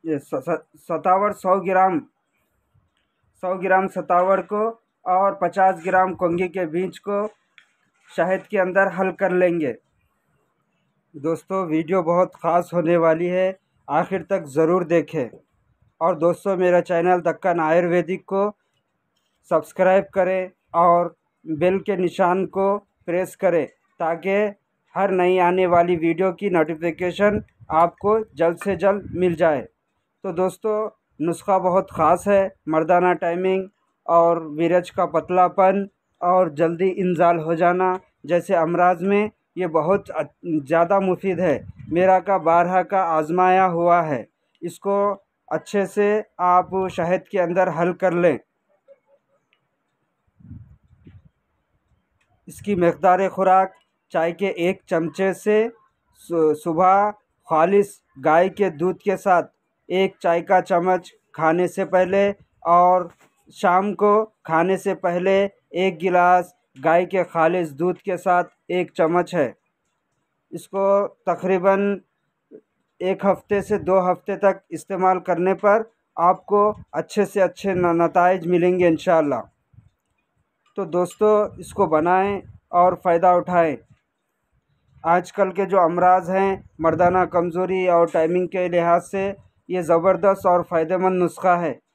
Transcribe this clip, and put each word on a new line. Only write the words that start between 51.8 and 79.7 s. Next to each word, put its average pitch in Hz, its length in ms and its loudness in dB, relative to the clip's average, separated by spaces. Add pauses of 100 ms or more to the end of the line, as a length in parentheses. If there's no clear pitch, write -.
इसकी 202 280 -6
मकदार 180 540 2
खुराक 190 440 2 (380)
चाय 170 200 -2
के 196 140 -6 (140)
एक 185 280 -2
चमचे 170 460 -2
से 214 340 0 (520)
सु-, 160 340 0
सुबह 185 560 2 (380)
खालिश 185 520 2 (200)
गाय 160 300 2
के 190 220 -2
दूध 165 260 -4
के 196 180 -2
साथ 180 260 2 (460)
एक 190 340 0
चाय 175 200 0
का 185 200 2
चम्मच 180 500 -2 (220)
खाने 160 340 0
से 190 180 -6
पहले 185 440 0 (380)
और 180 400 4 (480)
शाम 190 380 0
को 208 180 2 (340)
खाने 170 300 0
से 185 200 -4
पहले 180 360 -2 (440)
एक 180 220 -2
गिलास 180 560 2 (220)
गाय 165 300 2
के 185 180 -2
खालिश 170 480 -2
दूध 175 260 -4
के 185 180 -6
साथ 180 280 0 (260)
एक 180 220 -4
चम्मच 175 420 0
है। 135 200 -2 (1000)
इसको 196 320 -6 (440)
तकरीबन 190 720 0 (1000)
एक 185 260 -2
हफ़्ते 196 360 -2
से 202 180 -4
दो 180 200 2
हफ़्ते 180 360 -4
तक 190 240 0 (100)
इस्तेमाल 185 500 -2
करने 180 360 -2
पर 208 340 0 (260)
आपको 185 440 0 (340)
अच्छे 165 300 -4
से 196 160 -4
अच्छे 190 340 -2
न-, 170 280 0
नताइज 175 440 2
मिलेंगे 180 420 2
इंशाल्लाह। 156 520 0 (1400)